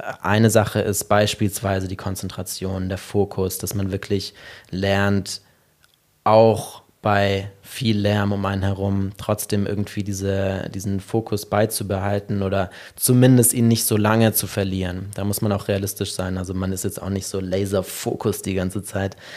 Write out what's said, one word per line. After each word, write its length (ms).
eine 300
Sache 300
ist 280
beispielsweise 800
die 80
Konzentration, 960
der 80
Fokus, 580
dass 180
man 180
wirklich 420
lernt, 720
auch 580
bei 500
viel 360
Lärm 340
um 120
einen 180
herum 540
trotzdem 500
irgendwie 360
diese, 720
diesen 260
Fokus 460
beizubehalten 960
oder 280
zumindest 580
ihn 140
nicht 160
so 120
lange 360
zu 140
verlieren. 680
Da 100
muss 160
man 120
auch 160
realistisch 440
sein. 240
Also 160
man 200
ist 120
jetzt 160
auch 100
nicht 160
so 140
laser-focused 1040
die 100
ganze 280
Zeit. 340